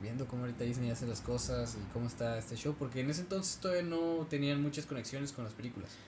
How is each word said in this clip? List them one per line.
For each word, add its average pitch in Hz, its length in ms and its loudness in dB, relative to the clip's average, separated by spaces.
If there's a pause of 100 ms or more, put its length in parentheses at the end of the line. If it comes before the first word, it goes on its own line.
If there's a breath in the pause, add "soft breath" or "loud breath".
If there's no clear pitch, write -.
viendo 117 260 -2
cómo 123 160 -2
ahorita 120 200 -2
Disney 120 260 2
hace 117 160 0
las 113 160 -2
cosas 120 600 0
y 98 120 -6
cómo 120 140 2
está 117 300 0
este 113 180 -4
show, 147 240 0
porque 131 220 0
en 135 80 2
ese 156 120 0
entonces 190 360 0
todavía 180 260 2
no 165 460 2
tenían 143 320 4
muchas 147 240 2
conexiones 139 480 -4
con 123 100 -4
las 107 100 -4
películas. 110 360 -6 (180 loud breath)